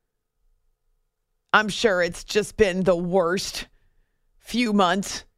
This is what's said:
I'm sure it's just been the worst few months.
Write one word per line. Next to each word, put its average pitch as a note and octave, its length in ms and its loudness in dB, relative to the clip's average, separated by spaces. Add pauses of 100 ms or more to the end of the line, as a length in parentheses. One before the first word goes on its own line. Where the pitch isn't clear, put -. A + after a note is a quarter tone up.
(1500)
I'm G#3+ 160 4
sure F#3 340 0
it's E3+ 220 -4
just - 320 -4
been F#3+ 280 2
the F#3 100 4
worst F3 720 -2 (720)
few A3+ 340 -4
months. G3 520 0 (140)